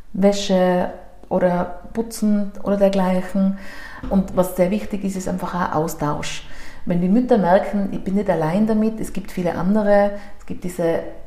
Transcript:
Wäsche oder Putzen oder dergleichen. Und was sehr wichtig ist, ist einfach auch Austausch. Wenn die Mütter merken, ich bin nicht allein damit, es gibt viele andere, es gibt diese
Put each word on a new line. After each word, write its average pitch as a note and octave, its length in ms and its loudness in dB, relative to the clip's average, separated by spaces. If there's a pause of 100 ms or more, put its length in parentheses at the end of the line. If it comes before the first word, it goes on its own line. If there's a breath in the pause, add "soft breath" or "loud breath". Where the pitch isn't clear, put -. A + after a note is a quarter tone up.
(120)
Wäsche F#3 760 2 (380)
oder F3+ 520 0 (120)
Putzen G#3 600 0 (100)
oder G3+ 140 0
dergleichen. G3 840 2 (520 loud breath)
Und F#3+ 260 0
was F3+ 200 0
sehr F3+ 140 2
wichtig G3+ 340 -4
ist, F#3+ 120 -2
ist F#3 120 -6
einfach F#3 260 -4
auch F3+ 200 -2
Austausch. D#3 720 -2 (400 loud breath)
Wenn F3 140 2
die F3+ 80 2
Mütter B3 300 4
merken, G3 540 2
ich - 100 -4
bin F#3+ 120 -2
nicht G3 160 2
allein E3 360 2
damit, A3 340 2
es - 120 -6
gibt - 200 -4
viele F3 220 -2
andere, G3+ 580 4 (260 loud breath)
es - 80 -14
gibt - 180 -6
diese D#3+ 360 0 (260)